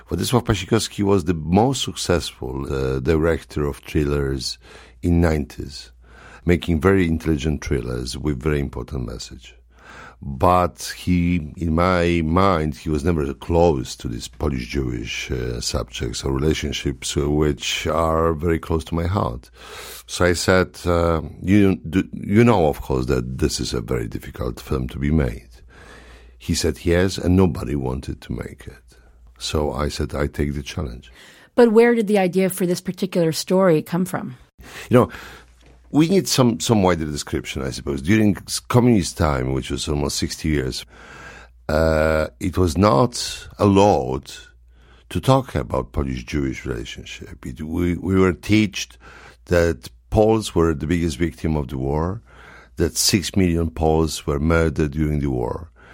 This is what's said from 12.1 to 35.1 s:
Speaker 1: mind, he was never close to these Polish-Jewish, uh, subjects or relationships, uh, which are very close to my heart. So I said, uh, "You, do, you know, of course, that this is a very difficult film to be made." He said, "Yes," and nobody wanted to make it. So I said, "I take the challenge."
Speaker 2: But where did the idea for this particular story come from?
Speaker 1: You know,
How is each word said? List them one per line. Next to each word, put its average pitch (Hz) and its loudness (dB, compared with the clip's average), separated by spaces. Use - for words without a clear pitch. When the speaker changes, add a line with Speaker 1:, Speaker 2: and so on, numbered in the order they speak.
Speaker 1:
mind, 80 2
he - -8
was 76 0
never 78 0
close 85 2
to - -10
these 60 -8
Polish-Jewish, 62 -6
uh, 60 -6
subjects - -6
or 69 -2
relationships, 69 -2
uh, 71 0
which 76 0
are 80 0
very 82 0
close 80 -2
to - -6
my 85 -2
heart. 87 -4
So - 0
I 87 4
said, 92 2
uh, 85 2
"You, 95 4
do, 90 -2
you 104 2
know, 104 6
of 71 0
course, 65 -2
that 64 -2
this 71 -2
is 62 -6
a 62 -4
very 58 -4
difficult - -10
film 65 -4
to 65 -10
be 71 0
made." 69 0
He - -4
said, 82 -2
"Yes," 90 2
and 87 2
nobody 73 2
wanted 65 -6
to - -10
make - -10
it. - -20
So 73 -2
I 71 -2
said, 71 -6
"I 71 0
take 73 -4
the 71 -6
challenge." 64 -10
Speaker 2:
But 240 6
where 233 6
did 226 0
the 208 2
idea 185 2
for 185 -2
this 175 -2
particular 175 -2
story 185 2
come 175 -2
from? 135 -8
Speaker 1:
You 117 6
know, 107 6